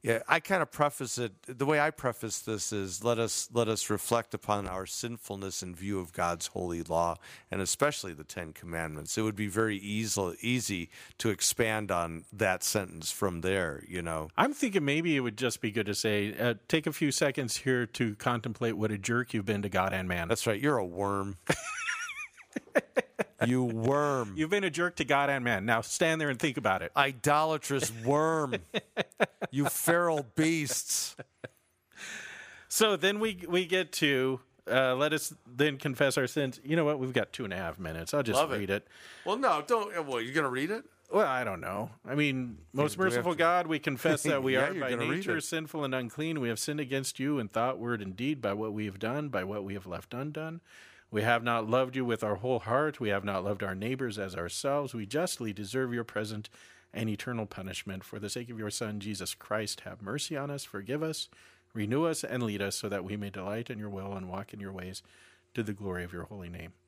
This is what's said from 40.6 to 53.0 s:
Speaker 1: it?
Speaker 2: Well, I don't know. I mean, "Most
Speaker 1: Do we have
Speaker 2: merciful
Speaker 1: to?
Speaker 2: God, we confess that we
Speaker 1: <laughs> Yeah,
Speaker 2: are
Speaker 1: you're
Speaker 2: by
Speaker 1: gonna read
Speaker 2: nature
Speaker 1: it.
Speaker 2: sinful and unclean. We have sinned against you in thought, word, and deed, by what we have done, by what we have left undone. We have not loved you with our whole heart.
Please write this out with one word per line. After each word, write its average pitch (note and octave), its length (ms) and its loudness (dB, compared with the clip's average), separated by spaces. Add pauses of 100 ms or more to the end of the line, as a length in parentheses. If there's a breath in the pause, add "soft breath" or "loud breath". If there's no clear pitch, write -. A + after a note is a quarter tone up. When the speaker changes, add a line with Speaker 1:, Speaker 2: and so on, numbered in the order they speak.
Speaker 1:
it? A3+ 140 -6 (260)
Speaker 2:
Well, G3 160 6
I C3 160 0
don't F#2+ 160 -2
know. G2+ 300 -4 (180)
I C3 80 -4
mean, C3 440 0 (120)
"Most D3 240 2
Speaker 1:
Do F3+ 60 0
we F#3+ 60 4
have F#3 60 4
Speaker 2:
merciful C#3+ 200 2
Speaker 1:
to? D3+ 40 -4
Speaker 2:
God, E3+ 300 4
we D#3 120 0
confess D3 440 2
that C#3+ 180 2
we C3 120 4
Speaker 1:
<laughs> - 0 -
Yeah, C3+ 160 4
Speaker 2:
are F#3 40 -4
Speaker 1:
you're E3 120 -2
Speaker 2:
by B2+ 60 0
Speaker 1:
gonna A#2+ 180 0
read D3 80 0
Speaker 2:
nature G3 200 0
Speaker 1:
it. D3+ 60 -4
Speaker 2:
sinful D#3 400 -4
and C3+ 100 -2
unclean. D3 460 -2
We B2 80 0
have A2+ 120 0
sinned D3+ 200 -2
against C3+ 400 -2
you C#3 200 0
in G#2+ 100 -2
thought, B2 280 0
word, A#2+ 240 -2
and F#2+ 140 -6
deed, C3 260 -2
by G#2 120 2
what G#2+ 180 -2
we G#2+ 140 -2
have G2 140 -8
done, C3 280 -2
by G2+ 160 -2
what G2 220 -4
we G2 80 -6
have G2 140 -8
left - 260 -8
undone. D#3 480 -8 (500 loud breath)
We G#2+ 120 2
have A#2 200 4
not A#2 260 2
loved B2+ 280 4
you B2+ 80 0
with A#2 180 0
our G#2 120 2
whole A#2+ 240 0
heart. C#3 420 0